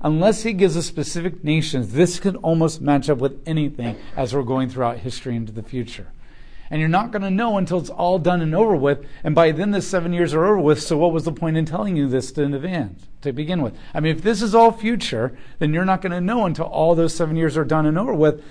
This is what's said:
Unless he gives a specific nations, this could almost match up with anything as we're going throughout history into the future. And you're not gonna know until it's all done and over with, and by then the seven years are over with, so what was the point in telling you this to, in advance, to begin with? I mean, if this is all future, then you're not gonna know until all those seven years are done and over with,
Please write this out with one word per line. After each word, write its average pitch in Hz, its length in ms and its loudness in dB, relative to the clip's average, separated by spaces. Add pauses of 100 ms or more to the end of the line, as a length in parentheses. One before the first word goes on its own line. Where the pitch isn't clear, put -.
Unless 175 420 2
he 226 80 -2
gives 185 240 2
a 165 80 -2
specific 165 600 -4
nations, 147 500 0
this 175 260 2
could 190 180 0
almost 160 440 0
match 143 280 2
up 135 100 2
with 135 260 -2
anything 139 500 -2 (220)
as 127 160 -2
we're 139 100 0
going 131 260 -2
throughout 120 280 -2
history 120 380 -6
into 110 180 -6
the 107 100 -8
future. 113 440 -8 (640)
And 156 100 -2
you're 156 100 2
not 214 220 0
gonna 196 180 -4
know 208 280 0
until 185 200 0
it's 165 120 -4
all 180 300 0
done 175 220 2
and 156 140 0
over 208 200 4
with, 143 300 2 (180)
and 151 120 0
by 160 160 6
then 185 200 0
the 202 100 0
seven 175 300 -2
years 170 220 2
are 160 100 2
over 202 160 4
with, 151 220 4
so 160 160 0
what 165 160 4
was 156 100 -2
the 165 80 -2
point 160 240 -2
in 160 100 2
telling 185 300 -2
you 143 140 0
this 123 240 -2
to, 151 80 -2
in 143 120 0
advance, 139 520 -6 (160)
to 143 100 -4
begin 156 300 -2
with? 113 120 -2 (200)
I 156 60 -2
mean, 156 160 2
if 160 80 -6
this 202 180 2
is 220 140 0
all 233 160 8
future, 202 640 -2 (220)
then 151 120 2
you're 170 140 0
not 190 160 0
gonna 180 180 -4
know 208 260 0
until 160 200 -2
all 156 300 2
those 165 180 2
seven 156 220 0
years 160 200 2
are 156 80 2
done 156 220 2
and 156 120 2
over 240 160 0
with, 151 380 2